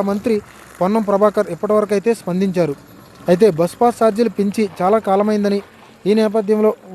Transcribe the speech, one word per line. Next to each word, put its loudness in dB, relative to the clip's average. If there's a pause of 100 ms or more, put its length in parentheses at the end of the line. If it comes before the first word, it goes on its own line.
మంత్రి -2 (460)
పొన్నం 0
ప్రభాకర్ 2
ఇప్పటివరకైతే 0
స్పందించారు. -2 (540)
అయితే 6
బస్ -4
పాస్ 2
ఛార్జీలు 0
పెంచి -2 (180)
చాలా 2 (100)
కాలమైందని, 0 (500)
ఈ 2
నేపథ్యంలో 0 (240)